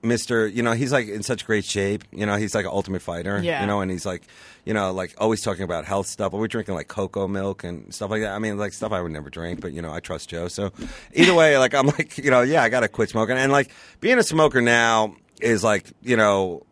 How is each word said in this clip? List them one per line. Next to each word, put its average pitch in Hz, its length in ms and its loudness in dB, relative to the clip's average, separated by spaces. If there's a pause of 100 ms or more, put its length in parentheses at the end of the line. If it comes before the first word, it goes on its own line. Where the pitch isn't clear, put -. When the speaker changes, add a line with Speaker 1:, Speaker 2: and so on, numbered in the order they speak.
Speaker 1:
Mister, 113 440 0
you 107 160 -4
know, 117 100 2
he's, 123 200 -2
like, 123 160 0
in 104 140 -8
such - 240 -4
great 107 180 0
shape. 101 480 -2
You 104 140 -4
know, 101 100 0
he's 104 180 -4
like 101 120 0
an - 60 -6
ultimate 95 280 -2
fighter. 90 420 -6
Speaker 2:
Yeah. 147 200 -2
Speaker 1:
You 127 40 -2
know, 104 140 0
and 95 100 -4
he's 90 140 -6
like, 90 180 -6 (440)
you 110 80 -4
know, 98 180 0
like, 92 260 -8
always 110 220 2
talking 95 220 -4
about 85 240 -6
health 98 200 -2
stuff. 98 240 -4
But 98 80 -6
we're 110 100 -2
drinking, 104 260 -6
like, 78 140 -8
cocoa 98 380 -4
milk 98 380 -6
and 85 280 -12
stuff 101 180 -8
like 107 100 -2
that. 104 140 -4
I 104 40 -6
mean, 107 200 -4
like, 101 160 -6
stuff 110 180 -6
I 92 80 -2
would 87 120 -6
never 76 180 -12
drink, 85 320 -10
but, 90 100 -8
you 80 80 -10
know, 82 120 -10
I 85 80 -8
trust - 280 -10
Joe. 85 200 -8
So 98 240 -6 (420)
either 175 200 8
way, 156 220 6
like, 131 180 4
I'm 135 120 4
like, - 320 -2
you 139 120 0
know, 123 120 6
yeah, 139 200 4
I 117 60 4
gotta 117 200 2
quit 110 200 -2
smoking. 113 300 -2
And, 135 120 2
like, 139 200 2 (300)
being 240 180 4
a 226 40 4
smoker 151 380 4
now 117 560 4 (240)
is 110 240 2
like, 104 220 2 (160)
you 120 160 2
know 98 540 2